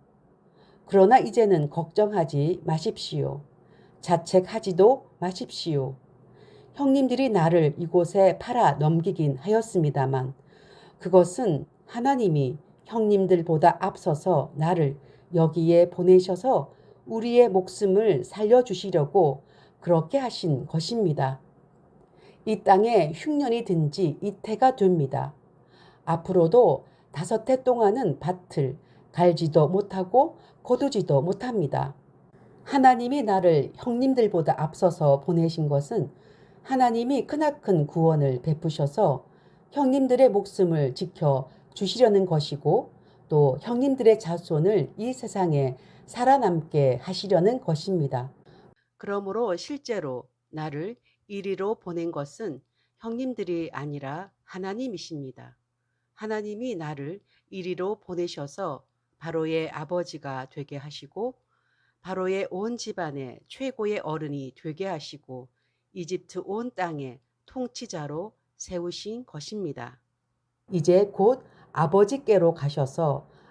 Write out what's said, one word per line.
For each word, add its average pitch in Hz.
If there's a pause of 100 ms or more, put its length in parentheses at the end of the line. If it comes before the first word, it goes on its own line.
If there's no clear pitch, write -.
(880)
그러나 196
이제는 202
걱정하지 170
마십시오. 156 (640)
자책하지도 185 (120)
마십시오. 160 (800)
형님들이 269
나를 165
이곳에 175
팔아 226
넘기긴 156
하였습니다만 147 (640)
그것은 180 (220)
하나님이 196 (260)
형님들보다 180
앞서서 165
나를 151 (360)
여기에 165
보내셔서 185 (340)
우리의 240
목숨을 185
살려주시려고 190 (380)
그렇게 170
하신 175
것입니다. 160 (1040)
이 220
땅에 196
흉년이 277
든 160
지 156
이태가 220
됩니다. 143 (720)
앞으로도 170 (200)
다섯 220
해 262
동안은 233
밭을 147 (340)
갈지도 165
못하고 196 (240)
거두지도 226
못합니다. 165 (720)
하나님이 254
나를 180
형님들보다 247
앞서서 156
보내신 165
것은 143 (520)
하나님이 247
크나큰 294
구원을 147
베푸셔서 156 (460)
형님들의 262
목숨을 165
지켜 143 (240)
주시려는 196
것이고 151 (360)
또 147
형님들의 240
자손을 170
이 240
세상에 160 (300)
살아남게 170
하시려는 190
것입니다. 147 (640)
그러므로 202
실제로 196 (260)
나를 156 (300)
이리로 196
보낸 170
것은 147 (380)
형님들이 226
아니라 147 (140)
하나님이십니다. 170 (580)
하나님이 214
나를 151 (300)
이리로 185
보내셔서 170 (340)
바로의 160
아버지가 147
되게 143
하시고 151 (680)
바로의 185
온 220
집안의 147
최고의 220
어른이 147
되게 160
하시고 135 (460)
이집트 180
온 233
땅의 147 (280)
통치자로 185 (220)
세우신 190
것입니다. 147 (720)
이제 180
곧 214 (300)
아버지께로 196
가셔서 143 (240)